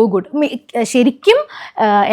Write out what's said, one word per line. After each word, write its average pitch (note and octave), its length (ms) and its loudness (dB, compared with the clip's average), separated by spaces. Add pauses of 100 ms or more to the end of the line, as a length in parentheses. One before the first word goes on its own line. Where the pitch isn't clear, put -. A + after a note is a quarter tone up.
good. F#3+ 260 -4
മി-, D4 160 -2 (360)
ശരിക്കും, C#4 540 2 (440)
ആ, - 20 2 (280)